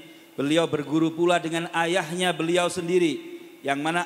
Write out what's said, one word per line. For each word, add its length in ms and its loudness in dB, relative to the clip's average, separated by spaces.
beliau 320 2
berguru 480 0
pula 240 4
dengan 320 -4
ayahnya 640 0
beliau 320 2
sendiri, 720 0
yang 160 -2
mana 260 0